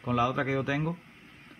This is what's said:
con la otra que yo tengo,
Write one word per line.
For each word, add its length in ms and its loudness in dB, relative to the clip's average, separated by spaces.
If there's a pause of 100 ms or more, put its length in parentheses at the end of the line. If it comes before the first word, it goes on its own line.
con 140 0
la 120 4
otra 160 -2
que 80 -2
yo 120 0
tengo, 320 0 (640)